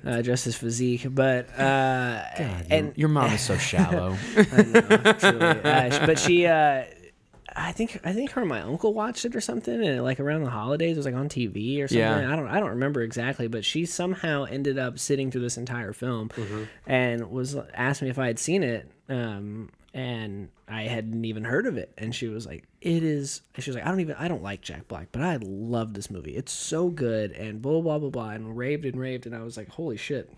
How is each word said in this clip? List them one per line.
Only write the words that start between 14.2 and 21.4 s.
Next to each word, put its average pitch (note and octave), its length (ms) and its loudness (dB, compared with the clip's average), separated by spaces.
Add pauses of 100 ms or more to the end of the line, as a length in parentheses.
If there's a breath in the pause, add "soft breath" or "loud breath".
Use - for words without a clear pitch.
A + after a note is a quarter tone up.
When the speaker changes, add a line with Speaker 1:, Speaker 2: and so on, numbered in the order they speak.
Speaker 1:
ended C#3 320 -2
up B2+ 220 -4
sitting C3+ 320 0
through B2 120 -2
this A#2+ 140 -4
entire A#2+ 360 -6
film A2+ 380 -4
Speaker 3:
Mm-hmm. G#2+ 320 -6 (260 loud breath)
Speaker 1:
and A#2+ 420 0
was, C3 240 -4 (200)
asked C3+ 280 0
me C3+ 60 0
if B2+ 100 -2
I C3 80 0
had A#2 140 -2
seen F3+ 240 0
it, A#2 260 -4 (200)
um, G#2+ 580 -6 (240)
and A2 560 -8 (180)
I G#2+ 180 -6
hadn't A2+ 420 -4
even A2 180 -6